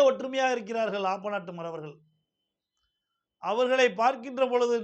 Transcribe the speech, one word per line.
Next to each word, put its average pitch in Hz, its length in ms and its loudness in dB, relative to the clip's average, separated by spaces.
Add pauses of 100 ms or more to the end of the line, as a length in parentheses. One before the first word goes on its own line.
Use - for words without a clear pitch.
ஒற்றுமையாக 262 520 2
இருக்கிறார்கள் 208 600 -2
ஆப்பநாட்டு 196 440 -6
மறவர்கள். 160 380 -10 (1500)
அவர்களை 254 460 2 (120)
பார்க்கின்ற 254 460 0
பொழுது 240 360 2